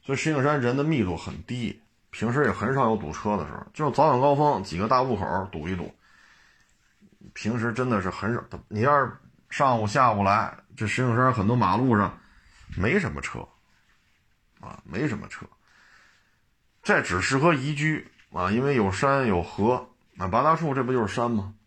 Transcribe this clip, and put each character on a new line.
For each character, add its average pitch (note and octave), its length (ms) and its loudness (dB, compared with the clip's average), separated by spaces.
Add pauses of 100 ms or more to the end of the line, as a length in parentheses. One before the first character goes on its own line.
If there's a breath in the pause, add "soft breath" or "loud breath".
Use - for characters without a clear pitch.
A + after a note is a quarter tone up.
所 C3+ 140 -4
以 - 20 -2
石 D#3 160 0
景 C#3 100 2
山 D3 160 2
人 B2 160 0
的 C#3 80 0
密 D3 220 2
度 F2+ 100 -2
很 - 280 -10
低， A#2+ 400 -8 (260)
平 - 240 -4
时 C#3+ 140 2
也 A2 40 2
很 G#2 240 -2
少 C3+ 140 2
有 A2 80 2
堵 D2+ 160 -6
车 G#2 240 -2
的 D#2+ 100 -4
时 D2 60 -12
候， - 220 -14
就 D#3 100 -6
是 C#3+ 60 0
早 C#3 160 4
晚 C3+ 120 4
高 C#3+ 160 4
峰 C#3 300 2
几 E2 140 -8
个 G#2 100 -2
大 B2+ 140 4
路 C3 120 0
口 F#2 380 -4
堵 D#2+ 160 -8
一 F#2 80 -4
堵， - 180 -10 (1400 soft breath)
平 A2+ 240 -4
时 A2+ 160 -2
真 B2+ 160 -2
的 G#2+ 100 0
是 F#2 80 -2
很 G2 240 -4
少。 A#2+ 100 -4 (260)
你 G#2 120 -4
要 C#3 240 4
是 A#2 80 -8 (380)
上 C3 280 2
午、 G#2+ 80 0
下 B2 240 4
午 G2+ 120 2
来， G2+ 340 2 (180)
这 A2 120 -6
石 G#2+ 160 -2
景 B2 120 2
山 B2+ 160 4
很 G#2+ 160 0
多 A#2 80 2
马 G2 220 2
路 B2+ 180 4
上 G#2 240 2 (560 soft breath)
没 A#2 240 0
什 C3 140 -2
么 C#2 80 -10
车， - 260 -10 (1120)
啊， - 220 -18
没 A2 240 -4
什 A#2+ 120 -4
么 F#2+ 100 -12
车。 - 160 -14 (1400 soft breath)
这 E3+ 200 2
只 F2+ 180 -2
适 C3 160 0
合 D#3+ 160 4
宜 C#3+ 220 -2
居， D3+ 360 -2 (220)
啊， F2+ 180 -2
因 A#2 140 0
为 C#3+ 120 2
有 G2+ 140 2
山 C#3 360 2
有 F2+ 160 2
河， A#2 480 -2 (240)
那 F#2 120 -6
八 G#2+ 160 2
大 D#3+ 140 4
处 D#3 160 -2
这 C3 100 0
不 A#2+ 80 -2
就 B2 160 2
是 F#2+ 80 -6
山 A#2+ 160 0
吗？ G2+ 240 -4 (120)